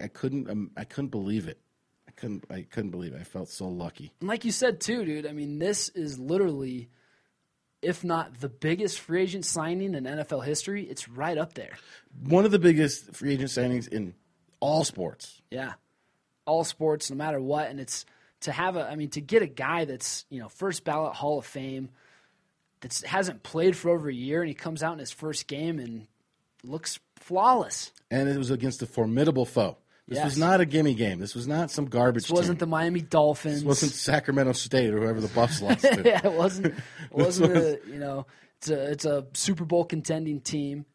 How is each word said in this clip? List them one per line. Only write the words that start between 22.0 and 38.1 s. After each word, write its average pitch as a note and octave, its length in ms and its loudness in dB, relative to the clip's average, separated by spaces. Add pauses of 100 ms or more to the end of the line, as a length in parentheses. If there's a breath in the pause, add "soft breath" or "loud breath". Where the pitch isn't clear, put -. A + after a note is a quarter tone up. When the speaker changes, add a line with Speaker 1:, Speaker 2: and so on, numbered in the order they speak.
Speaker 2:
that's - 220 -8
hasn't F3+ 400 -2
played E3+ 340 2
for E3+ 140 2
over D#3 180 0
a C3+ 40 -4
year, C3+ 280 -2
and E3 80 -2
he C3 60 -8
comes D#3+ 280 -8
out E3 100 -2
in D3+ 60 -12
his C3 120 -12
first - 360 -8
game D#3 320 -4
and A2+ 280 -10 (560)
looks D3 360 -8 (180)
flawless. G#3 760 2 (200)
Speaker 1:
And C3+ 160 2
it C#3 100 0
was B2+ 140 -2
against B2+ 300 -2
a A#2 60 -4
formidable B2+ 580 2
foe. - 320 0 (300 soft breath)
This B2 80 -6
Speaker 2:
Yes. D3 100 0
Speaker 1:
was C#3 140 -2
not F3+ 200 8
a F3 60 4
gimme D3 300 4
game. G2+ 240 0
This G2+ 160 -8
was A#2+ 120 -6
not D#3 220 0
some D3 160 -4
garbage B2 380 4
Speaker 2:
This - 80 -6
wasn't F3 260 4
Speaker 1:
team. E3+ 100 -2
Speaker 2:
the D#3+ 40 -4
Miami E3+ 300 0
Dolphins. D3+ 560 4
Speaker 1:
This D3 60 -2
wasn't C#3+ 280 2
Sacramento C#3 600 2
State B2 380 2
or G#2+ 100 2
whoever A2+ 200 0
the G#2+ 60 0
Buffs A#2+ 340 2
Speaker 2:
<laughs> - 0 -
Speaker 1:
lost G3+ 200 2
to. A#3 220 6
Speaker 2:
Yeah, G#3 200 6
it G3+ 100 4
wasn't, F#3 340 2
Speaker 1:
<laughs> C#3+ 100 0
Speaker 2:
it - 40 -8 (300 loud breath)
wasn't F3+ 420 4
Speaker 1:
This D#3+ 260 4
was - 80 -18
Speaker 2:
a, B2 60 -14
you C#3+ 60 -10
know, C#3 260 -6 (320 soft breath)